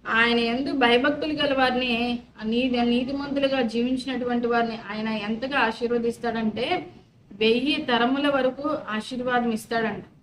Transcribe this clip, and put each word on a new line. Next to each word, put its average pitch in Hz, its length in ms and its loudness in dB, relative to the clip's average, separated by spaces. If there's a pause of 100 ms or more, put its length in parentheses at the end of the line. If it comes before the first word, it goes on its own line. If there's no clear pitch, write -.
ఆయన 233 320 4
యందు 247 320 0
భయభక్తులు 285 600 2
గల 285 240 0
వారిని, 247 600 0 (220)
ఆ - 20 -10
నీతి, 240 380 0
నీతిమంతులుగా 269 800 0
జీవించినటువంటి 240 840 0
వారిని 226 300 0 (140)
ఆయన 214 160 -4
ఎంతగా 220 520 -2
ఆశీర్వదిస్తాడంటే, 226 1300 -2 (440)
వెయ్యి 240 500 2
తరముల 254 480 2
వరకు 277 480 0 (120)
ఆశీర్వాదం 240 640 -2
ఇస్తాడంట. 220 520 -4 (200)